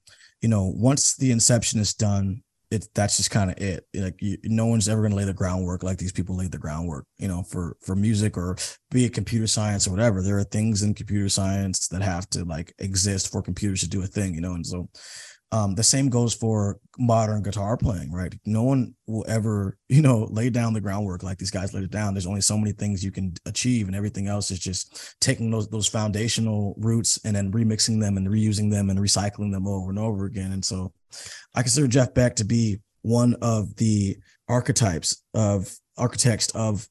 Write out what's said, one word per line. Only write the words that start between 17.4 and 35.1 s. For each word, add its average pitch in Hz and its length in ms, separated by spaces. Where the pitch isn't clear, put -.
guitar 101 340
playing, 80 360
right? 87 200
No 110 160
one 131 320
will 110 200
ever, 104 560
<laughs> - 60
you 143 140
know, 117 260
lay 117 220
down 117 220
the 107 80
groundwork 98 420
like 95 160
these 92 100
guys 95 240
laid 98 120
it - 40
down. 101 240
There's 92 140
only 101 140
so 104 140
many 107 160
things 101 320
you 98 80
can 95 220
achieve, 117 400
and 95 80
everything 101 320
else 101 240
is 90 80
just - 600
taking 113 300
those, 110 200
those 107 180
foundational 107 920
roots 113 480
and 107 100
then 98 160
remixing 110 480
them 101 160
and 95 120
reusing 104 420
them 101 220
and 95 80
recycling 101 520
them 95 160
over 95 220
and 98 80
over 104 280
again. 95 260
And 95 120
so 92 300
I 120 80
consider 135 240
Jeff 123 260
Beck 123 220
to 104 100
be 110 320
one 120 400
of 107 360
the 104 400
archetypes 107 760